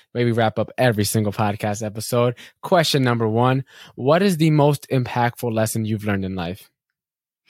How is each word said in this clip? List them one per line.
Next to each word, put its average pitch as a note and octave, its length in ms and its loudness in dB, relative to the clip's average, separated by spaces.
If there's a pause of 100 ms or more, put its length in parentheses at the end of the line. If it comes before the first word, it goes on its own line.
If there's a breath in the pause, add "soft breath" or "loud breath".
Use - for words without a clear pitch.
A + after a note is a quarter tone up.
(120)
Maybe A#2+ 200 0
wrap A2 260 0
up A2 180 -4
every A2 280 2
single G#2 280 0
podcast G#2 520 -4
episode. A#2+ 500 -2 (280 loud breath)
Question D3+ 420 2
number A#2 240 2
one, B2+ 360 2 (300 loud breath)
what D3+ 280 2
is G3 160 2
the D#3+ 120 4
most D3 400 2
impactful A#2+ 640 -2
lesson A2 320 -2
you've G#2 200 -4
learned G2 200 -2
in F#2+ 100 -6
life? F2+ 340 -8 (800 loud breath)